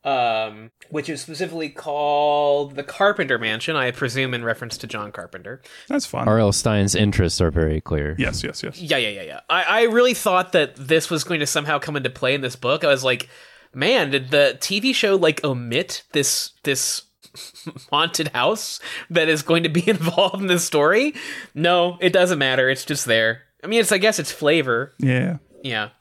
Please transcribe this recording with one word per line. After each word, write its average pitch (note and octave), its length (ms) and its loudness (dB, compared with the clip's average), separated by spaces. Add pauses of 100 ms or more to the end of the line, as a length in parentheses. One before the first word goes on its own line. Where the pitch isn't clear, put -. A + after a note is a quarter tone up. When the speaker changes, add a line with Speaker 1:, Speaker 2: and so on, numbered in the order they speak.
Speaker 1:
um, A2+ 640 -2 (200)
which D3+ 200 -6
is D3 120 -8
specifically D#3+ 480 -8
called D3 1040 0
the C#3+ 80 -6
Carpenter F#3+ 560 2
Mansion, A2+ 360 -2
I B2+ 160 0
presume B2+ 420 -2
in A#2+ 100 -6
reference A#2 360 -6
to - 80 -12
John G#2 240 -10
Carpenter. F#2+ 500 -14 (260)
Speaker 2:
That's C#4+ 180 -2
fun. - 220 -4
Speaker 3:
R G#2+ 120 4
L G2+ 120 4
Stine's G2+ 440 2
interests G2+ 460 2
are E2 100 4
very D#2 300 0
clear. D2+ 380 -4
Speaker 2:
Yes, - 240 -4
yes, - 200 -10
yes. - 160 -12
Speaker 1:
Yeah, D#3 180 -2
yeah, A2+ 120 0
yeah, G2 140 -10
yeah. C#2+ 160 -14 (100)
I, F3 140 2
I G3 200 2
really A#3+ 300 4
thought F3+ 380 0
that D3 240 2
this D3+ 340 0
was D#3 140 -2
going E3 160 -2
to C#3+ 80 -2
somehow D3 320 -2
come D3+ 160 -8
into C3 140 -6
play C3 260 -2
in C#3+ 60 -4
this B2+ 140 -6
book. D3 280 -2
I D#3 40 2
was C3+ 160 2
like, B2+ 260 0 (440)
"Man, D#3 380 0
did C3 200 -2
the C#3+ 280 4
T G3 200 -4
V - 140 0
show, G3 220 2
like, E3 280 2
omit B2 600 -4 (100)
this, - 380 0 (120)
this - 400 -2 (420)
<laughs> - 460 -18
haunted D#3+ 380 -2
house C#3 500 -2 (300)
that E3 200 2
is D3+ 140 2
going E3 200 2
to D#3+ 60 0
be E3+ 200 0
<laughs> - 0 -
involved F#3 520 0
in G3 60 -4
this F3 180 2
story?" G3 480 2 (400)
No, F3 480 2
it F3+ 120 2
doesn't F3+ 260 4
matter. C3 300 2
It's C3+ 160 -2
just C#3+ 200 -4
there. A2+ 360 2 (220)
I D#3+ 40 -10
mean, A3+ 140 2
it's, G#3 100 2
I G3+ 60 4
guess G#3 220 4
it's D3+ 120 -6
flavor. C#3+ 680 2
Speaker 2:
Yeah. C3 380 2 (240)
Speaker 1:
Yeah. A2 280 -4 (120)